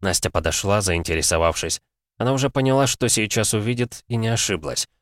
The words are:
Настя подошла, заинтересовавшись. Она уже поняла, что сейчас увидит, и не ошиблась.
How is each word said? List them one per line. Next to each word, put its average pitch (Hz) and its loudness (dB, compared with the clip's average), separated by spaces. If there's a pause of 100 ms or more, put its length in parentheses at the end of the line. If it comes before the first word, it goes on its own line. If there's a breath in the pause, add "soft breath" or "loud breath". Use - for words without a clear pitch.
Настя 92 0
подошла, 90 0
заинтересовавшись. 82 0 (380)
Она 123 0
уже 135 0
поняла, 135 2
что - -2
сейчас 107 0
увидит, 120 -2
и 117 -2
не 113 0
ошиблась. 82 -2 (120)